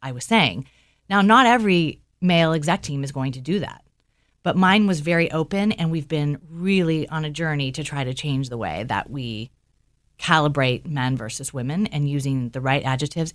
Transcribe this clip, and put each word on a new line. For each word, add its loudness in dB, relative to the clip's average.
I -8
was -10
saying." 2
Now, 4
not 8
every 4
male 4
exec 0
team -6
is -6
going -4
to -10
do -2
that, -8
but 0
mine 4
was 0
very 0
open, -2
and -2
we've -4
been -2
really 0
on -6
a -6
journey -4
to -8
try -6
to -4
change -4
the -8
way -6
that -4
we -10
calibrate 2
men -2
versus -10
women -4
and -2
using -2
the -10
right 0
adjectives -4